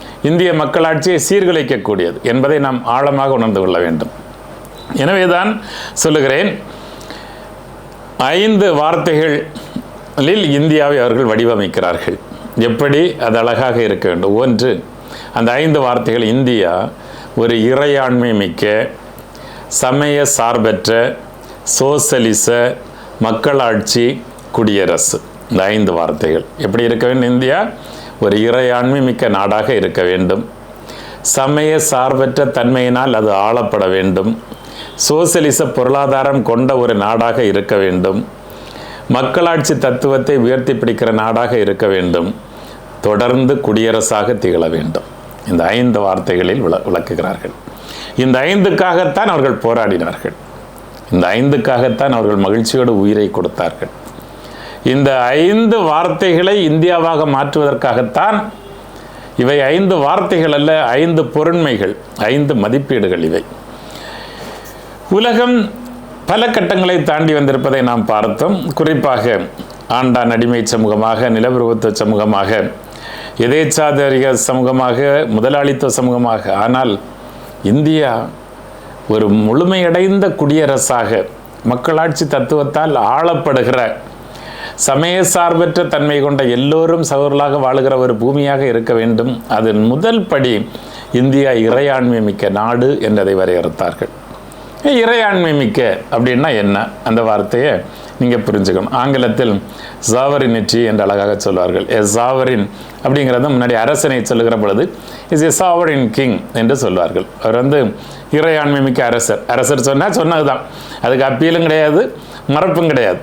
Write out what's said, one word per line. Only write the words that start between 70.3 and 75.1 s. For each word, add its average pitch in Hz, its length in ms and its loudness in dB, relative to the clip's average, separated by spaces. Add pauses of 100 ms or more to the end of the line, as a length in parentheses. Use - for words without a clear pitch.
அடிமை 117 320 2 (120)
சமூகமாக, 110 540 2
நிலப்பிரபுத்துவ 113 760 2
சமூகமாக, 104 680 0 (640)
எதேச்சாதிகார 139 1000 2 (100)
சமூகமாக, 131 800 2